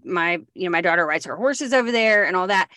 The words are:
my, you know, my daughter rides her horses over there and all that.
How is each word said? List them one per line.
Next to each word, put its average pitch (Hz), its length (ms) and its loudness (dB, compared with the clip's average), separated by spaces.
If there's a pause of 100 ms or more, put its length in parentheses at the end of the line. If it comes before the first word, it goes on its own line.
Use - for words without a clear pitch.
my, 170 360 -2 (140)
you 185 120 -8
know, 175 40 -2
my 170 120 0
daughter 170 240 0
rides 151 200 -4
her 127 100 -8
horses 254 380 -2
over 240 180 2
there 220 340 4
and 175 100 -2
all 185 120 0
that. 190 300 0